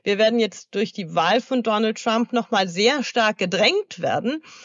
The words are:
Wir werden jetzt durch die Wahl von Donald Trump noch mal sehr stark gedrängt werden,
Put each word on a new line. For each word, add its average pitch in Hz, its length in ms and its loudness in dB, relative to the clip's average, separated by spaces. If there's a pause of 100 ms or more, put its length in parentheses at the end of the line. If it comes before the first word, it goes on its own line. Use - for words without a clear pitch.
Wir 202 140 0
werden 226 220 2
jetzt - 360 -4
durch 214 160 -2
die 165 240 -10
Wahl 175 240 4
von 254 240 -2
Donald 220 400 0
Trump 233 300 -2
noch 240 180 -2
mal 190 160 2
sehr 214 340 2
stark 220 360 0
gedrängt 196 640 0
werden, 226 420 -2 (220)